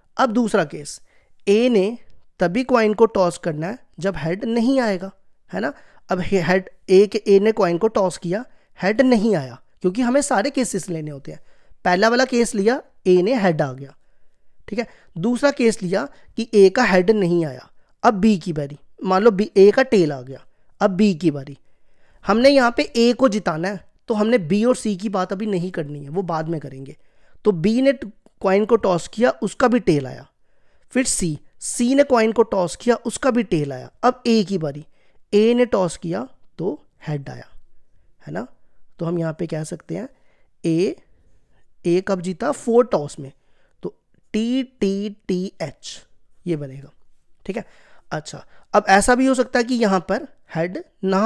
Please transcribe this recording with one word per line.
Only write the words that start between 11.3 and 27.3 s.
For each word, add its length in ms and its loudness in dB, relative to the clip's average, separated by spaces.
हैं। 80 -18
पहला 240 4
वाला 160 2
केस 300 0
लिया, 260 0
ए 140 6
ने 160 0
हेड 240 2
आ 120 -4
गया, 220 -18
ठीक 120 -8
है। 80 -6
दूसरा 360 0
केस 300 0
लिया 240 -2
कि 180 -4
ए 140 10
का 140 2
हेड 280 4
नहीं 340 2
आया, 240 -12
अब 120 6
बी 220 4
की 160 -6
बारी, 240 -8
मान 200 2
लो 80 6
बी, 260 0
ए 140 8
का 140 4
टेल 260 2
आ 100 -8
गया, 240 -18
अब 100 2
बी 240 2
की 160 0
बारी। 260 -8
हमने 240 4
यहाँ 280 4
पे 60 2
ए 160 6
को 160 2
जिताना 380 -4
है, 160 -8
तो 40 -2
हमने 260 2
बी 260 0
और 100 2
सी 220 -4
की 120 -6
बात 240 -4
अभी 120 -6
नहीं 260 -4
करनी 320 -10
है, 60 -14
वो 140 -6
बाद 260 -4
में 100 -4
करेंगे। 360 -16